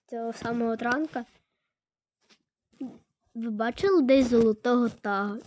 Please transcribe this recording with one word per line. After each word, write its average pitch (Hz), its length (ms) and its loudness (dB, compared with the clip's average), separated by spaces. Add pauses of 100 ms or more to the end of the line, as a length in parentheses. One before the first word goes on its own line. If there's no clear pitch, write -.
цього 233 260 -8
самого 233 440 -4
Транка. 240 480 -4 (2000)
Ви 226 160 -8
бачили 247 520 0
десь 262 240 6
золотого 233 640 2
тага? 202 580 -4